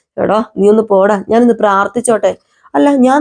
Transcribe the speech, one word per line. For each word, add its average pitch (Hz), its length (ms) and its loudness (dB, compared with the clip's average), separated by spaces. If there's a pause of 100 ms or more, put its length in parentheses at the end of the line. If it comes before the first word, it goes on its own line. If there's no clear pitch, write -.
(160)
"എടോ, 190 220 -2 (140)
നീ 190 160 -2
ഒന്ന് 214 160 2
പോടാ, 202 320 0 (120)
ഞാനൊന്ന് 233 280 2
പ്രാർത്ഥിച്ചോട്ടെ." 202 760 -2 (420)
"അല്ല, 285 220 2
ഞാൻ 254 240 2